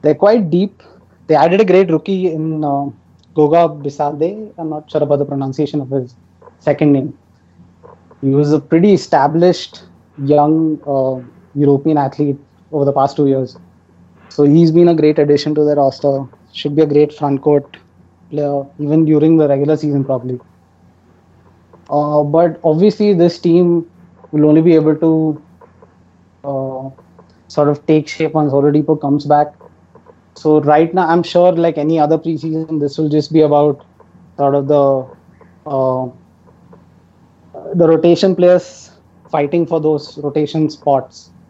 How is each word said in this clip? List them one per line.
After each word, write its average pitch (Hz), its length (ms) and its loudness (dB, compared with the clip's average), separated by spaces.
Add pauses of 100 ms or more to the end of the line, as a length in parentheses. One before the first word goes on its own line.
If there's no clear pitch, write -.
They're 147 120 2
quite 202 360 2
deep. 185 320 -2 (440)
They 156 80 0
added 170 260 2
a 220 40 2
great 185 260 2
rookie 180 420 -2
in, 156 320 -6
uh, 143 260 -4 (440)
Goga 156 400 2
Bisade. 147 800 -6
I'm 160 140 -10
not 151 200 -12
sure 147 120 -2
about 143 160 0
the 139 60 -2
pronunciation 139 560 -6
of 127 100 -10
his 127 240 -6 (460)
second 147 320 0
name. 139 260 -2 (1040)
He 135 80 0
was 147 220 2
a 151 80 2
pretty 180 340 2
established 160 880 0 (340)
young, 151 720 0
uh, 131 360 -4 (320)
European 143 440 0
athlete 139 400 -4 (340)
over 139 140 -2
the 139 60 0
past 139 240 -2
two 147 100 0
years. 131 320 -4 (720)
So 147 140 0
he's 160 260 4
been 170 180 4
a 170 60 2
great 151 240 2
addition 147 380 0
to 151 80 2
their 147 120 0
roster. 139 480 -2 (280)
Should 143 220 -8
be 156 80 2
a 151 40 4
great 147 260 2
front 139 300 -4
court 147 340 0 (540)
player, 143 340 -6 (140)
even 151 260 0
during 156 320 2
the 151 100 2
regular 143 300 0
season 143 280 -4
probably. 127 360 -6 (1500)
Uh, 147 320 0
but 160 420 0
obviously 202 480 2
this 175 260 2
team 170 520 0 (420)
will 151 140 2
only 156 160 4
be 170 120 4
able 151 220 2
to, 160 460 -2 (1000)
uh, 135 480 -8 (580)
sort 147 200 0
of 147 180 -4
take 156 220 2
shape - 240 -6
once 151 200 0
Oladipo 143 460 0
comes 143 280 -2
back. 147 280 0 (800)
So 151 260 2
right 151 340 2
now, 185 120 0
I'm 170 160 0
sure 180 300 2
like 170 240 -2
any 156 240 -2
other 151 160 2
preseason, 160 640 -6
this 143 160 -4
will 156 140 -4
just 151 220 -2
be 156 100 4
about 147 420 0 (540)
sort 143 160 0
of 139 120 -2
the, 139 400 0 (600)
uh, 131 420 -4 (1700)
the 170 120 2
rotation 170 480 2
players 175 560 0 (400)
fighting 156 360 -2
for 165 140 -4
those 151 380 -4
rotation 151 520 -4
spots. - 600 -4 (200)